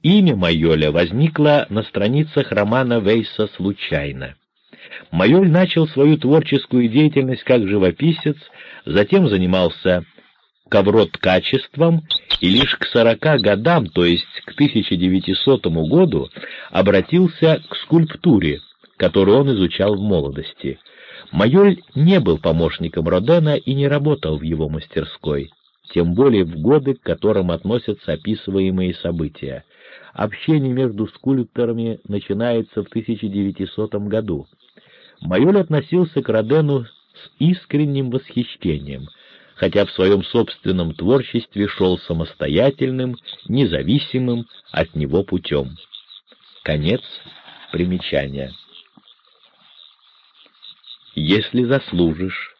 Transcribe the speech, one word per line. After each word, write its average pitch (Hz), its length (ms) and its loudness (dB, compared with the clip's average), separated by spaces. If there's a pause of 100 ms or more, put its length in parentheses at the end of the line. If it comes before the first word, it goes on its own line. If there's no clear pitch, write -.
Имя 180 320 4
Майоля 82 560 2
возникло 147 760 2
на 107 140 -4
страницах 139 680 -2
романа 117 480 0
Вейса 107 480 0
«Случайно». 71 880 -6 (760)
Майоль 156 400 4
начал 170 380 2
свою 147 280 4
творческую 135 720 2
деятельность 135 560 0
как 117 240 2
живописец, 104 720 0 (480)
затем 104 420 2
занимался 92 760 0 (640)
ковроткачеством 107 1300 2 (380)
и 87 80 2
лишь 120 280 2
к - 100 -8
сорока 117 500 2
годам, 107 520 0
то 87 180 0
есть 87 180 2 (220)
к - 80 -18
тысяча 120 420 0
девятисотому 92 920 0
году, 110 440 2 (400)
обратился 156 1000 2
к - 80 -12
скульптуре, 127 840 2 (360)
которую 98 440 4
он 139 120 2
изучал 98 440 0
в 95 40 -6
молодости. 71 760 -4 (540)
Майоль 165 500 4 (120)
не 170 240 4
был 90 200 0
помощником 82 680 -2
Родена 143 480 2
и - 180 -6
не 139 120 0
работал 143 520 -2
в 78 40 -10
его 80 260 -4
мастерской, 76 840 -6 (420)
тем 87 220 0
более 113 300 4
в 82 120 -6
годы, 131 380 0
к - 80 -12
которым 95 480 0
относятся 95 600 -4
описываемые 95 840 -2
события. 76 680 -8 (480)
Общение 131 600 -4
между 113 360 -4
скульпторами 117 1000 -4
начинается 107 720 -4
в 98 40 -10
тысяча 113 420 -6
девятисотом 101 800 -6
году. 101 380 -4 (760)
Майоль 123 380 2
относился 160 640 0
к 117 60 -6
Родену 127 560 0
с - 540 -20
искренним 147 720 0
восхищением — 73 1000 -6 (460)
хотя 98 300 0
в - 80 -6
своём 95 320 2
собственном 92 720 -2
творчестве 107 720 -2
шёл 92 300 0
самостоятельным, 123 1160 -2 (300)
независимым 120 1000 -2 (260)
от 78 240 -4
него 76 260 -2
путём. 76 540 -6 (880)
Конец 78 380 -2 (680)
примечания. 69 840 -4 (2750)
Если 104 480 0
заслужишь. 90 960 -2